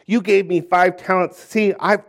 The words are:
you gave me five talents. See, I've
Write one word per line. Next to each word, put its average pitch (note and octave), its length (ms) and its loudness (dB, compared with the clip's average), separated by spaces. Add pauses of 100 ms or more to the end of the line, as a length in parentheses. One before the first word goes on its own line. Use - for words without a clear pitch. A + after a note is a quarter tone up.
you G#3+ 160 0
gave G3 240 2
me F3 140 -2
five F3+ 380 2
talents. F#3 420 -2
See, G#3 400 -2
I've G3+ 300 0